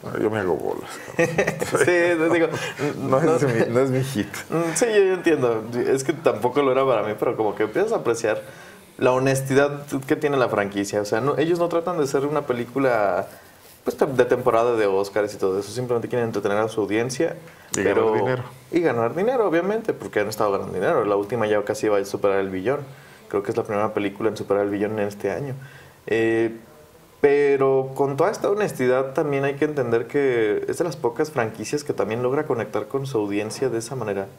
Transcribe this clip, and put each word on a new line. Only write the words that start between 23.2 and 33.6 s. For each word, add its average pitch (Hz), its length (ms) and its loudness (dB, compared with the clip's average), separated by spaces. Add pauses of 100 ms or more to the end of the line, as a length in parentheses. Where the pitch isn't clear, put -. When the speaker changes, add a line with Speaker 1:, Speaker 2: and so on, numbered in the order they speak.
Speaker 2:
Creo 98 140 0
que - 80 -6
es 110 60 -2
la 113 80 -2
primera 104 280 -2
película 101 360 -2
en 107 80 -2
superar 101 300 0
el 101 40 -2
billón 104 300 -2
en 104 80 -2
este 101 240 -4
año. 131 220 -6 (520)
Eh, 113 480 2 (680)
pero 135 760 4
con 139 200 0
toda 165 140 2
esta - 180 -2
honestidad 135 680 0
también 143 300 0
hay 139 100 0
que 139 100 0
entender 123 420 0
que 120 640 2
es 120 100 -2
de 170 60 0
las 160 120 -2
pocas 147 360 -2
franquicias 113 500 -4
que 131 100 -6
también 110 300 -2
logra 135 240 0
conectar 110 400 -2
con 135 180 -4
su 135 140 -4
audiencia 104 500 -2